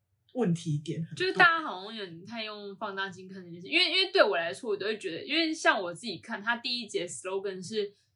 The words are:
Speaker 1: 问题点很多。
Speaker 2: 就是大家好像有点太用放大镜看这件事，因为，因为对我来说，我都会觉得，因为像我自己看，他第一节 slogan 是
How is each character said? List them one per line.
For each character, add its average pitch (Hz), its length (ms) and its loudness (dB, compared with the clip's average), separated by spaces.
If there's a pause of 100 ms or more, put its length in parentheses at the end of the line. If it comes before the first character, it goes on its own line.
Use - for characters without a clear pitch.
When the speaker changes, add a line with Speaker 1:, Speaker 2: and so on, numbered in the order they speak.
(340)
Speaker 1:
问 196 200 4
题 160 240 0
点 160 280 -4
很 - 80 -10
多。 - 20 -10
Speaker 2:
就 349 100 0
是 370 80 2
大 370 120 8
家 330 160 6
好 196 220 -6
像 214 100 -8
有 214 120 -6
点 170 200 -12
太 220 200 -8
用 208 320 -8
放 202 180 -6
大 196 140 -2
镜 185 180 -14
看 190 160 -12
这 175 80 -14
件 175 80 -12
事， 175 80 -12
因 311 100 2
为， 359 80 6
因 320 60 0
为 370 220 2
对 349 100 10
我 196 140 4
来 170 160 0
说， 220 160 -6
我 196 80 2
都 190 80 -2
会 220 120 0
觉 185 140 -6
得， 160 140 -6
因 277 100 0
为 320 180 2
像 320 280 4
我 175 120 -2
自 170 80 -14
己 202 180 -6
看， 214 220 -8
他 233 160 0
第 247 240 -4
一 214 60 -8
节 175 180 -2
slogan 190 560 -6
是 202 320 -4 (220)